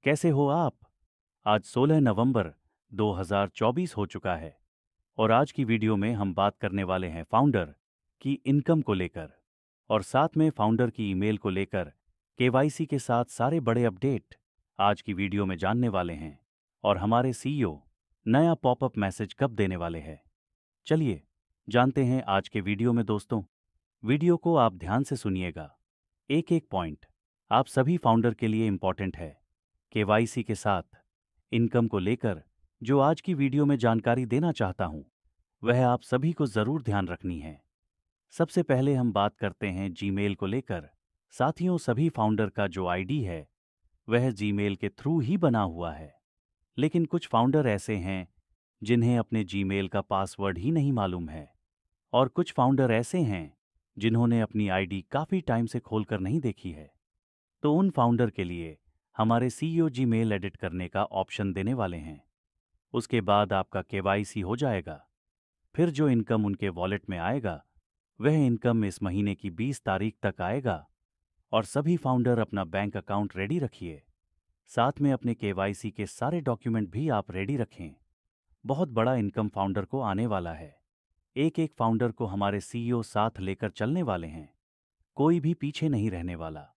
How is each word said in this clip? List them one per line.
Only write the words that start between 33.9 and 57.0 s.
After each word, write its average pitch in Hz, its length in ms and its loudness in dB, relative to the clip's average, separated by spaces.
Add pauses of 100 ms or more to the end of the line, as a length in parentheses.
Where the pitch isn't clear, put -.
देना 143 260 2
चाहता 95 320 -2
हूं, 78 180 -8 (640)
वह 123 220 4
आप 123 160 2
सभी 139 300 0
को 147 140 0
जरूर 110 360 0
ध्यान 101 260 -2
रखनी 87 300 -6
है। 78 260 -14 (640)
सबसे 165 320 0
पहले 139 320 2
हम 123 180 0
बात 101 240 2
करते 101 320 -4
हैं 95 220 -4
Gmail 98 460 -2
को 101 100 -6
लेकर। 95 440 -6 (400)
साथियों, 175 480 0
सभी 131 300 0
फाउंडर 107 420 2
का 101 160 -2
जो 92 200 -4
आईडी 95 360 -2
है, 85 260 -8 (600)
वह 120 220 2
Gmail 101 460 -2
के 104 120 -4
through 156 340 -2
ही 139 140 0
बना 135 260 2
हुआ 85 300 -4
है, 73 280 -16 (580)
लेकिन 156 260 2
कुछ 165 240 -4
फाउंडर 131 380 4
ऐसे 107 300 0
हैं 92 320 -6 (540)
जिन्हें 120 360 4
अपने 110 260 -2
Gmail 98 440 -2
का 98 120 -2
पासवर्ड 95 580 -2
ही 104 120 -2
नहीं 143 220 0
मालूम 90 360 -2
है 76 260 -16 (580)
और 127 160 4
कुछ - 240 -4
फाउंडर 131 380 2
ऐसे 120 300 0
हैं 95 360 -4 (420)
जिन्होंने 117 420 2
अपनी 107 280 -2
आईडी 95 420 -2
काफी 160 300 -2
टाइम 117 260 0
से 117 140 -6
खोलकर 107 400 -4
नहीं 104 200 -2
देखी 101 320 -6
है। 76 280 -18 (600)